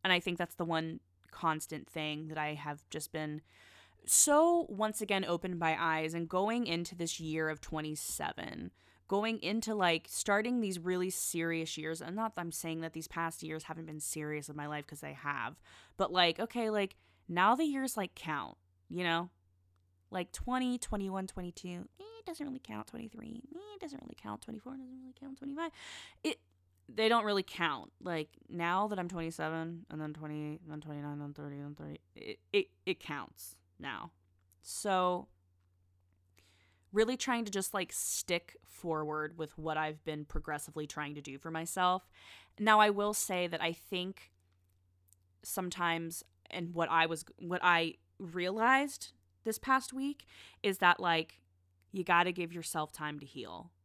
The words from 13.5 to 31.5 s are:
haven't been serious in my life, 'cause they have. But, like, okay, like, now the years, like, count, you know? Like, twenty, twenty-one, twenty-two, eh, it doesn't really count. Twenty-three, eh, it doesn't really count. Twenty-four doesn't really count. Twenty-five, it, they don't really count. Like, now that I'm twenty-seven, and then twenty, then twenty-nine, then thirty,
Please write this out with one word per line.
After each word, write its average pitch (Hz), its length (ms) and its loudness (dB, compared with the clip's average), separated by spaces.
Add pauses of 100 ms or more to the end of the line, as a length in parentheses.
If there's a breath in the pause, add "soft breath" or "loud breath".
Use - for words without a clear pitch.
haven't 160 220 -8
been 156 140 -10
serious 151 480 -4
in 147 80 -10
my 147 100 -6
life, 147 200 -6
'cause 143 140 -14
they 147 120 -10
have. 135 480 -6 (380 loud breath)
But, 190 120 4
like, 175 300 6
okay, 226 300 0
like, 202 260 0 (320 soft breath)
now 185 260 6
the 294 100 4
years, 269 340 0
like, - 160 -4
count, 143 420 -6 (320)
you 175 160 -2
know? 170 240 2 (840)
Like, 180 200 -4
twenty, 247 480 0
twenty-one, 190 480 -4
twenty-two, 180 600 -10 (100)
eh, 381 60 -18 (160)
it 440 40 -20
doesn't 320 220 -8
really 262 140 -8
count. 214 260 -10
Twenty-three, 226 560 -12 (100)
eh, 415 220 -14
it 392 60 -16
doesn't 294 200 -12
really - 140 -14
count. - 280 -10
Twenty-four 226 320 -12
doesn't 262 260 -14
really 254 180 -18
count. 269 200 -12
Twenty-five, 294 340 -6 (500 loud breath)
it, - 160 -2 (500)
they 220 200 2
don't 233 160 6
really 202 180 2
count. 151 480 -2 (100)
Like, 160 280 -2 (200)
now 175 380 2
that 208 140 -2
I'm 175 80 -2
twenty-seven, 165 840 -4
and 156 100 -8
then 151 120 -4
twenty, 151 560 -8
then 151 120 -10
twenty-nine, 147 380 -8
then 143 140 -8
thirty, 143 240 -10